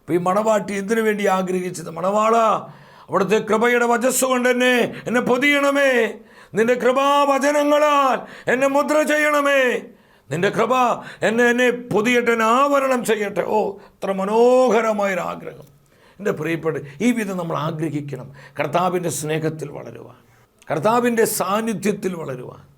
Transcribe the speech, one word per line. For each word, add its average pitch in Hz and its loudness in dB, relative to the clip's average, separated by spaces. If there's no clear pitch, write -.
അപ്പൊ 156 -4
ഈ 180 2
മണവാട്ടി 202 0
എന്തിനു 226 -2
വേണ്ടി 208 -2
ആഗ്രഹിച്ചത്? 180 -4
"മണവാള, 214 2
അവിടുത്തെ 190 2
കൃപയുടെ 240 2
വചസ്സ് 247 0
കൊണ്ട് 247 2
എന്നെ, 247 2
എന്നെ 233 0
പൊതിയണമേ, 277 2
നിന്റെ 226 2
കൃപാവചനങ്ങളാൽ 285 2
എന്നെ 262 2
മുദ്ര 285 2
ചെയ്യണമേ, 294 2
നിന്റെ 175 0
കൃപ 226 2
എന്നെ, 233 2
എന്നെ 247 2
പൊതിയട്ടെ, 233 2
എന്നെ 226 2
ആവരണം 269 2
ചെയ്യട്ടെ." 202 -2
ഓ, - 2
എത്ര 190 -6
മനോഹരമായൊരാഗ്രഹം. 202 0
എൻ്റെ 196 -4
പ്രിയപ്പെട്ട, 156 -4
ഈ 247 4
വിധം 196 -6
നമ്മൾ 165 -4
ആഗ്രഹിക്കണം. 147 -8
കർത്താവിൻ്റെ 175 -2
സ്നേഹത്തിൽ 156 -6
വളരുവാൻ, 120 -18
കർത്താവിൻ്റെ 226 2
സാന്നിധ്യത്തിൽ 196 -4
വളരുവാൻ 131 -12